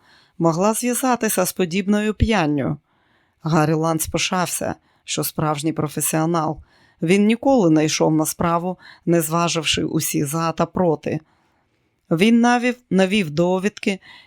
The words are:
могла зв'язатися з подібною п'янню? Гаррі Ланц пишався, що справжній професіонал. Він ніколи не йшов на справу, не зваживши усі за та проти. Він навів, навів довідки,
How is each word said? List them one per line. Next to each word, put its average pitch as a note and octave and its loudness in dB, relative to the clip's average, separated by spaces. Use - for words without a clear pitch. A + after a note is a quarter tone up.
могла E3+ 2
зв'язатися A#3 0
з - -4
подібною G3 0
п'янню? D#3 -2
Гаррі D#3 0
Ланц D#3+ -2
пишався, - -4
що - -6
справжній D#3 -2
професіонал. D#3 -4
Він G3 4
ніколи A#3 4
не D#3 4
йшов D#3 2
на D#3 0
справу, F3 -2
не E3+ 4
зваживши D#3+ -2
усі D#3 -2
за E3 -2
та E3 -2
проти. D#3+ -2
Він A3 4
навів, A#3+ 2
навів F#3 2
довідки, F#3 -2